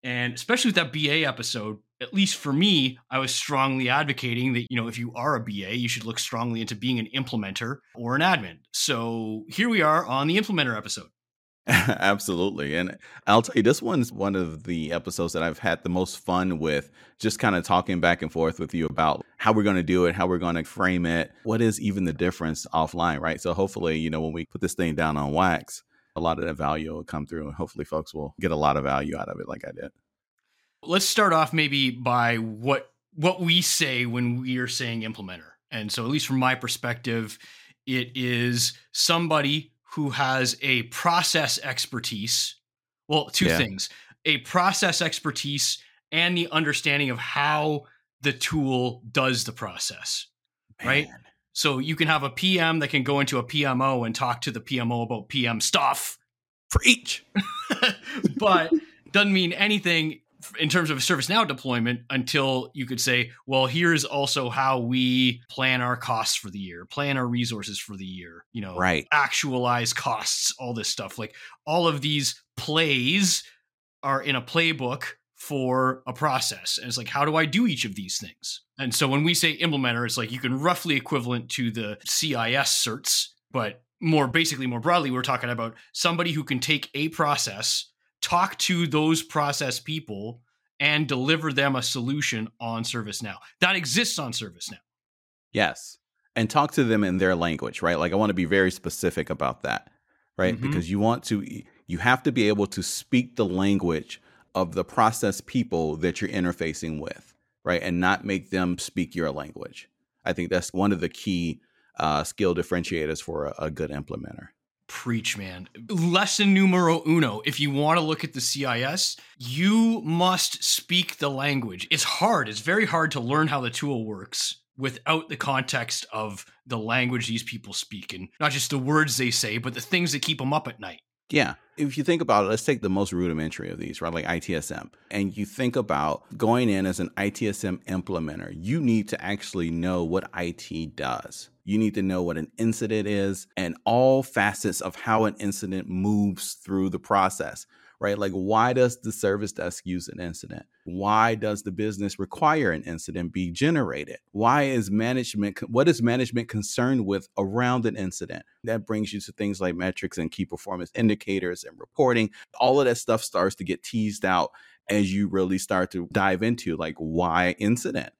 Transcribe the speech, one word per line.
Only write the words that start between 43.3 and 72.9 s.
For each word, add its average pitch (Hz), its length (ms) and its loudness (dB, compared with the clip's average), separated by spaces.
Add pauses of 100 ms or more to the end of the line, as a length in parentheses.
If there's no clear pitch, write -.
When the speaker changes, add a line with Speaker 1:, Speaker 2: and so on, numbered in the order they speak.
Speaker 2:
Yeah. 165 120 4
Speaker 1:
things, 101 300 -2 (360)
a 151 140 2
process 180 600 2
expertise 143 800 -2 (320)
and 170 260 2
the 170 140 0
understanding 143 600 0
of 120 80 -4
how 151 680 0 (360)
the 139 120 0
tool 127 760 0
does 131 360 2
the 110 80 -6
process, - 720 -8 (580)
right? 139 220 2
Speaker 2:
Man. - 140 -20 (320)
Speaker 1:
So 139 260 0
you 151 180 -2
can 160 100 2
have 151 160 2
a 135 80 -2
P 185 300 2
M 165 180 2
that 143 100 0
can 139 140 2
go 139 160 2
into 139 200 2
a 120 40 0
P 143 240 -2
M 127 160 2
O 131 220 2
and 113 100 -2
talk 120 280 -2
to - 100 -4
the 113 80 -8
P 127 180 -4
M 120 140 0
O 117 100 0
about 113 260 -6
P 123 200 0
M 113 120 0
stuff. - 560 0 (520)
Speaker 2:
For - 160 2
each. - 420 2 (480)
Speaker 1:
<laughs> - 600 -2
But 180 360 4 (380)
doesn't 202 220 4
mean 180 200 4
anything 175 680 2 (400)
in 156 80 2
terms 160 220 4
of 135 80 0
a - 20 -4
ServiceNow 175 480 2
deployment 123 600 0
until 131 640 0
you 131 140 -6
could 123 140 -6
say, 123 320 2 (140)
"Well, 131 200 4
here's 160 380 4
also 139 440 0
how 135 300 2
we 127 720 2
plan 131 320 2
our 123 140 0
costs 117 400 -2
for 101 140 -8
the 98 100 -10
year, 90 260 -12
plan 143 300 -2
our 127 100 0
resources 117 540 -2
for 101 160 -12
the 95 100 -10
year, 87 460 -14
you 117 100 -6
know, 92 140 -8
Speaker 2:
Right. 90 340 2
Speaker 1:
actualize 123 840 0
costs, - 640 -2
all 123 140 -6
this 110 160 -4
stuff." 98 300 -6
Like, 107 160 -10 (320)
all 165 220 4
of 147 120 0
these 143 400 -2 (160)
plays 156 840 2 (640)